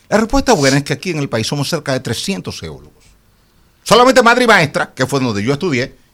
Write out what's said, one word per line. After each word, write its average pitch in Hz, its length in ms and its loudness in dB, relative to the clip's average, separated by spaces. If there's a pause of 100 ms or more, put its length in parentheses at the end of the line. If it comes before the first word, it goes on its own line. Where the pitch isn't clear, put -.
La 208 100 0
respuesta 254 360 2
buena 139 240 2
es 143 60 0
que 143 100 -4
aquí 180 160 -8
en 156 80 -6
el 139 100 -6
país 113 180 -4
somos 147 220 -4
cerca 147 240 -6
de 131 80 -4
trescientos 131 600 -8
geólogos. - 440 -18 (800)
Solamente 240 400 4
Madre 240 220 4
y - 20 4
Maestra, 175 480 2
que 131 120 -2
fue 139 140 -2
donde 110 220 -2
yo 123 100 -2
estudié, 143 420 -4 (200)